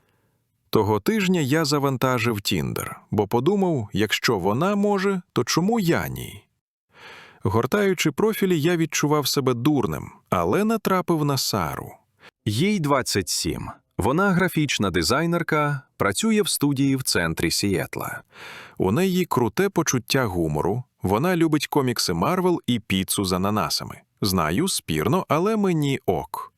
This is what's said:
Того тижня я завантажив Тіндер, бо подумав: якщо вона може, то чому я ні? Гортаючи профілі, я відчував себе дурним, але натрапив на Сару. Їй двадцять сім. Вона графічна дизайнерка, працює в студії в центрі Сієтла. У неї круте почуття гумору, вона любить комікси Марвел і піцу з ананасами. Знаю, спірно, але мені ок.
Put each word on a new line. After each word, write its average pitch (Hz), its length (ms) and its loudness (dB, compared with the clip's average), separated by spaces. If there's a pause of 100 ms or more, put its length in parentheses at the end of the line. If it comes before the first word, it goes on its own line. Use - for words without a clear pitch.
(680)
Того 107 300 2
тижня 185 420 0
я 151 240 0
завантажив 131 760 0
Тіндер, - 600 -4 (100)
бо 104 160 0
подумав: 156 680 0
якщо 104 460 0
вона 127 360 0
може, 202 460 0 (120)
то 127 100 0
чому 196 360 0
я 143 280 0
ні? 64 360 -10 (1000)
Гортаючи 160 680 2
профілі, 190 500 0
я 175 160 2
відчував 151 500 0
себе 131 260 0
дурним, 117 580 0 (180)
але 95 340 2
натрапив 185 600 0
на 139 120 0
Сару. - 540 -4 (540)
Їй 185 340 0
двадцять 135 500 0
сім. 60 400 -4 (280)
Вона 165 340 2
графічна 156 600 0
дизайнерка, 147 920 0 (160)
працює 214 440 2
в - 80 0
студії 139 460 2
в 131 80 -4
центрі 82 480 0
Сієтла. - 720 -2 (560)
У 95 140 2
неї 180 340 2
круте 135 440 0
почуття 135 560 0
гумору, 85 580 0 (180)
вона 120 340 2
любить 160 320 2
комікси 127 460 0
Марвел 175 540 2
і 120 120 0
піцу 95 460 -2
з 92 80 0
ананасами. 92 680 -2 (200)
Знаю, 95 460 0
спірно, 95 600 0
але 196 280 2
мені 160 480 0
ок. - 520 -4